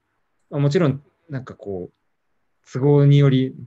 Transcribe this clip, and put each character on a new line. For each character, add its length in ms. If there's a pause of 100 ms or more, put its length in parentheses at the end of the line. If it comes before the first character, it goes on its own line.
(480)
ま 80
あ、 40
も 80
ち 100
ろ 100
ん、 140 (260)
な 100
ん 60
か 100
こ 360
う、 40 (720)
都 120
合 260
に 140
よ 100
り 240 (140)